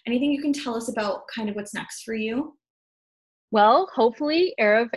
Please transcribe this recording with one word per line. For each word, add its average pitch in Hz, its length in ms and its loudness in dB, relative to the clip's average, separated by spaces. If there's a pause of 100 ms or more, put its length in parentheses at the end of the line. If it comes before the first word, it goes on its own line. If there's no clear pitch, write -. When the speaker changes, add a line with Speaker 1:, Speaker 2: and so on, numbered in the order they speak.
Speaker 1:
Anything 247 280 0
you 285 100 -2
can 294 100 0
tell 247 220 -4
us 226 140 -6
about 214 440 -4
kind 220 160 -6
of 202 60 -6
what's 208 180 -10
next - 300 -12
for 226 100 -10
you? 226 460 -6 (920)
Speaker 2:
Well, 226 420 6
hopefully, 294 640 0
Heir 214 220 4
of 240 160 -2